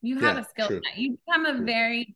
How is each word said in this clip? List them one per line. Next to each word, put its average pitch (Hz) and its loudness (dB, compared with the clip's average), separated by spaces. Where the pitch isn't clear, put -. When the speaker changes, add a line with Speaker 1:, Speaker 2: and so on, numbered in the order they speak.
Speaker 1:
You 254 -2
have 294 4
Speaker 2:
Yeah, 254 -4
Speaker 1:
a 208 -8
skill 214 -4
Speaker 2:
true. 202 -2
Speaker 1:
set. - -6
You 254 -2
become 330 2
a 294 0
Speaker 2:
True. 233 -2
Speaker 1:
very 233 0